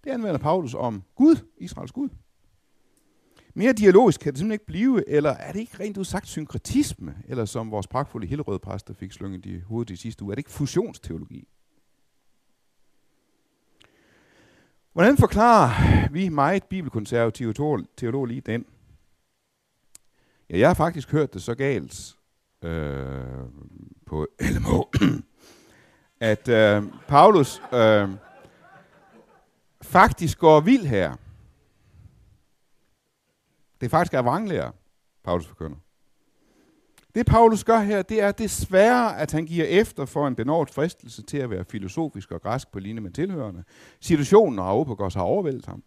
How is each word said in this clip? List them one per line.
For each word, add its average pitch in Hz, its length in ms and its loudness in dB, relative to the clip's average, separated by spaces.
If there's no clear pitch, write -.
Det 285 60 -14
anvender 220 280 -4
Paulus 147 360 -2
om 110 300 -6
Gud, 302 200 6
Israels - 340 -14
Gud. 277 180 -8
Mere 240 200 2
dialogisk 208 460 6
kan 143 140 -6
det 131 60 -10
simpelthen 214 140 -4
ikke 208 120 -8
blive, 208 440 -2
eller 147 200 2
er - 220 -8
det 190 80 -8
ikke - 200 -14
rent 202 180 -10
ud 190 80 -6
sagt - 220 -8
synkretisme, 151 880 -6
eller 123 180 -6
som 110 260 -10
vores 104 160 -6
pragtfulde 127 400 -8
Hillerød-præster 98 680 -10
fik 95 180 -16
slynget 95 340 -14
i 92 140 -14
hovedet 110 340 -10
i - 20 -14
sidste - 280 -16
uge, 98 80 -10
er 104 40 -8
det 127 40 -10
ikke - 120 -16
fusionsteologi? 131 960 -8
Hvordan 214 240 6
forklarer 208 920 4
vi 180 200 -2
meget 156 340 0
bibelkonservative 117 880 -4
teol-, 139 320 -4
teologer 127 280 -6
lige 123 160 -10
den? 113 240 -6
Ja, 82 80 -4
jeg 127 120 4
har 180 40 2
faktisk - 380 -4
hørt 147 220 -2
det 92 80 -12
så 117 140 -8
galt, 123 600 -8
øh, 69 640 -8
på 78 220 -8
L - 200 -4
M - 40 -4
H, - 180 0
<clears throat> - 800 -8
at, 107 160 -4
øh, 107 360 4
Paulus, 156 540 6
øh, 107 360 4
faktisk - 580 2
går 156 220 8
vild 220 240 2
her. 92 300 -2
Det 127 40 -8
er 117 40 -4
faktisk 170 240 0
er 131 80 0
vranglærer, 131 500 -4
Paulus 87 240 -4
forkynder. 76 300 -14
Det, 220 100 0
Paulus 220 380 6
gør 226 160 4
her, 208 220 0
det 214 200 -2
er 202 100 2
desværre, 208 880 2
at 151 120 -4
han 156 140 -2
giver 165 200 -2
efter 185 400 0
for 147 220 -4
en 123 80 -4
benådet 151 340 -2
fristelse 135 520 -8
til - 160 -10
at 127 120 -6
være 92 160 -8
filosofisk 104 640 -10
og 85 100 -12
græsk 117 300 -8
på 101 80 -12
linje 107 220 -12
med 95 100 -14
tilhørende. 131 520 -8
Situationen 151 600 4
og 92 60 -4
Areopagus 101 480 -2
har 98 80 -4
overvældet 139 440 -4
ham. - 220 -18